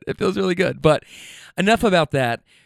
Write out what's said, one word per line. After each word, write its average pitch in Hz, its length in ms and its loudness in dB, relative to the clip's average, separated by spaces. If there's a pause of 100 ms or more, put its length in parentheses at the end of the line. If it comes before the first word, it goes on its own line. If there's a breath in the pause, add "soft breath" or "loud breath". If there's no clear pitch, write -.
It - 100 -6
feels 196 200 -2
really 190 180 -2
good. 139 260 -4
But 151 220 2 (540 loud breath)
enough 208 260 2
about 175 280 2
that. 123 320 -2 (220 soft breath)